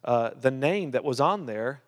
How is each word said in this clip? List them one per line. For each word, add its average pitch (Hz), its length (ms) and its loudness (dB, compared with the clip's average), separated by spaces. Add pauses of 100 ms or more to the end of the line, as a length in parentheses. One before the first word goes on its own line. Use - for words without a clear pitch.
uh, 117 260 2
the 131 200 0
name 147 400 0
that 120 140 -2
was 131 160 -2
on 175 260 2
there 117 420 -4